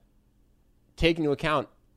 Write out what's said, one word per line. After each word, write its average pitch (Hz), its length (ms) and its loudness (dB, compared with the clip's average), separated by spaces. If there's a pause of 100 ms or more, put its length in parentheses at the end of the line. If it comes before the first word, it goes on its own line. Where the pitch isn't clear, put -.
(960)
take 165 240 2
into 147 120 0
account, 151 380 -2 (280)